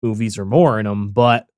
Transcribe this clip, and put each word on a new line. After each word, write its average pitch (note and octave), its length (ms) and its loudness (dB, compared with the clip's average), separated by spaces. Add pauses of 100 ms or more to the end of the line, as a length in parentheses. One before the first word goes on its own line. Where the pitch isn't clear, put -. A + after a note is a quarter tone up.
movies A2 360 -4
or G2+ 60 -8
more B2+ 360 2
in G#2+ 60 -4
'em, G2+ 240 -4
but A#2+ 360 2 (120)